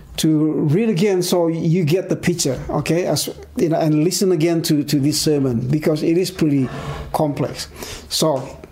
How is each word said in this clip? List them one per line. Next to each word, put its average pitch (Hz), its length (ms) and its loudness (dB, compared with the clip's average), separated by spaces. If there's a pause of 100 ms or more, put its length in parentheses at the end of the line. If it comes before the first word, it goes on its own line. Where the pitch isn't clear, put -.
(160)
to 156 360 2 (240)
read 226 120 2
again 185 340 2
so 175 260 2
you 165 360 0
get 156 240 0
the - 80 0
picture, 160 420 -2 (120)
okay? 165 360 0
As, - 220 -2 (280)
you 175 120 2
know, 156 100 2
and 151 240 2
listen 185 300 2
again 165 300 2
to, 151 200 2
to 147 160 0
this 143 220 0
sermon, 131 480 0
because 156 340 0
it 165 140 2
is 180 140 0
pretty 143 380 2 (440)
complex. 143 560 -2 (400)
So 143 500 -2 (140)